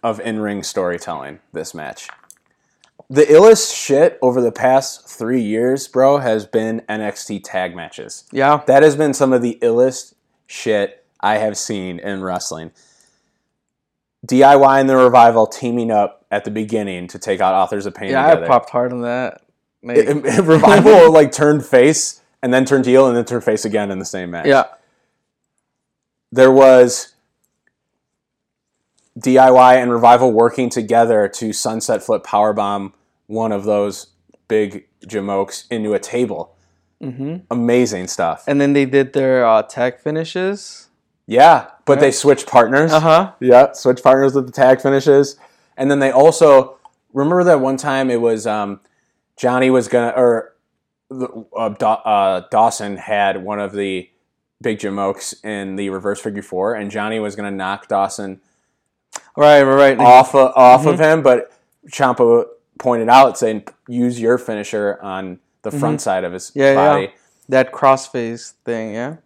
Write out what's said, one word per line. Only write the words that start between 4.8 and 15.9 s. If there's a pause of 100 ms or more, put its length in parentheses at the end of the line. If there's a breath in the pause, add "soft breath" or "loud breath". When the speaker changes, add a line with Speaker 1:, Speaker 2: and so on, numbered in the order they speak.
Speaker 1:
three
years,
bro,
has
been
N
X
T
tag
matches.
Speaker 2:
Yeah.
Speaker 1:
That
has
been
some
of
the
illest (320)
shit (160)
I
have
seen
in
wrestling. (1500)
D
I
Y
and
the
Revival
teaming
up